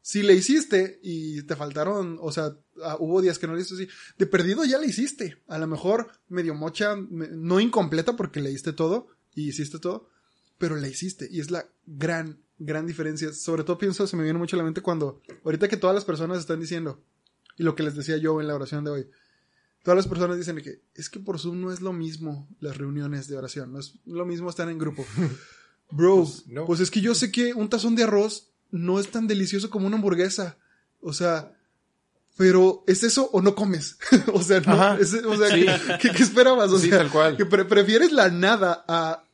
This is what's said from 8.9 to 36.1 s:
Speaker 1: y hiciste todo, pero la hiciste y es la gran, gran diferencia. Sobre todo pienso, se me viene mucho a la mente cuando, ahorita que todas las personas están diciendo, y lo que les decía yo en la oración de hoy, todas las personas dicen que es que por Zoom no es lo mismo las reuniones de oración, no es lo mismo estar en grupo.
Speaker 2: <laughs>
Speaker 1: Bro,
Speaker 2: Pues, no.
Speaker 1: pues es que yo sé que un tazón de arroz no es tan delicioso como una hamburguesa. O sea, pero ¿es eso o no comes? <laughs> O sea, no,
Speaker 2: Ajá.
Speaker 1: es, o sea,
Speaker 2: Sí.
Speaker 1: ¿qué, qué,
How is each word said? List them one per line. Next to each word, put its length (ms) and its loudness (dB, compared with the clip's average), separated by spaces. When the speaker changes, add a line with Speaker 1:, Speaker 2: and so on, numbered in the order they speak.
Speaker 1:
y 140 -6
hiciste 320 -8
todo, 280 -8
pero 180 -4
la 100 -6
hiciste 440 -10
y 100 -6
es 100 -8
la 160 -6
gran, 520 -6
gran 280 -6
diferencia. 460 -6
Sobre 320 -4
todo 140 -4
pienso, 280 -2
se 100 -6
me 60 -2
viene 160 -2
mucho 160 -4
a 40 0
la 60 -2
mente 160 -4
cuando, 400 -4
ahorita 240 0
que 80 -2
todas 180 2
las 100 -2
personas 340 -4
están 220 -6
diciendo, 420 -8
y 80 -4
lo 100 2
que 80 -4
les 140 -4
decía 200 -4
yo 240 0
en 60 -4
la 80 -4
oración 300 -6
de 80 -6
hoy, 180 -8
todas 140 4
las 100 2
personas 320 -2
dicen 240 -8
que 200 -18
es 160 -14
que 80 -16
por 220 -8
Zoom 200 -8
no 120 -6
es 80 -12
lo 120 -6
mismo 560 -10
las 160 -10
reuniones 500 -8
de 100 -10
oración, 360 -12
no 80 -12
es 140 -16
lo 180 -8
mismo 260 -6
estar 180 -6
en 100 -8
grupo. 320 -6
Speaker 2:
<laughs> 800 -8
Speaker 1:
Bro, 340 4
Speaker 2:
Pues, 240 -12
no. 160 -10
Speaker 1:
pues 160 0
es 120 0
que 80 0
yo 140 2
sé 180 -2
que 220 0
un 140 -2
tazón 280 0
de 80 2
arroz 460 0
no 260 0
es 140 -2
tan 160 -2
delicioso 420 -2
como 160 -2
una 100 0
hamburguesa. 640 0
O 120 -10
sea, 400 -2
pero 520 6
¿es 160 4
eso 280 2
o 80 4
no 140 4
comes? 420 -2
<laughs> 240 6
O 80 4
sea, 200 4
no, 100 4
Speaker 2:
Ajá. 280 6
Speaker 1:
es, 140 2
o 220 0
sea, 180 6
Speaker 2:
Sí. 100 8
Speaker 1:
¿qué, 360 0
qué, 160 4